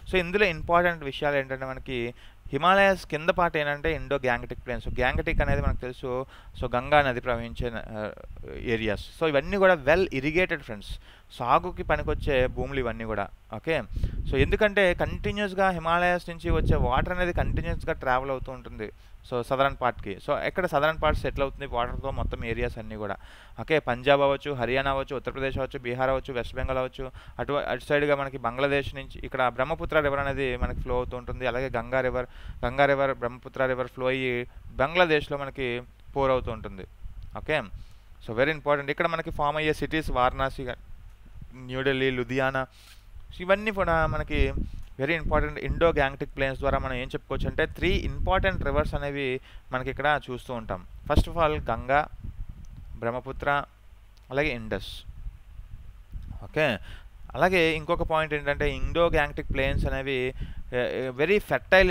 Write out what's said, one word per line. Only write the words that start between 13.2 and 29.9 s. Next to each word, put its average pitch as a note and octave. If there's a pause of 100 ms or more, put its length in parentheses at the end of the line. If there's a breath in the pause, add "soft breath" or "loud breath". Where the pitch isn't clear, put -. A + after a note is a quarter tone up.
ఓకే, D3+ (480 loud breath)
so C#3+
ఎందుకంటే F#3+
కంటిన్యూస్‌గా F#3+
హిమాలయాస్ F3
నుంచి E3+
వచ్చే D#3+
water C#3
అనేది F3+
కంటిన్యూస్‌గా E3
travel C3+
అవుతూ C3
ఉంటుంది. A2+ (380 soft breath)
So B2
southern C3+
పార్ట్‌కి, A2+
so C#3+ (100)
ఎక్కడ F3+
southern D#3
part D3+
settle C#3
అవుతుంది C#3
వాటర్తో B2
మొత్తం B2
areas A#2+
అన్నీ A2
కూడా. G#2 (440 loud breath)
ఓకే, D3+
Punjab B2+
అవ్వచ్చు, C#3
Haryana C3
అవ్వచ్చు, C3+
ఉత్తరప్రదేశ్ C3
అవ్వచ్చు, C3+
Bihar B2
అవ్వచ్చు, C3+
West A#2
Bengal C3
అవ్వచ్చు, C3 (260 loud breath)
అటు, B2
అటు C#3+
సైడ్‌గా D3
మనకి C#3
Bangladesh C3+
నుంచి C3+
ఇక్కడ B2+
Brahmaputra D3+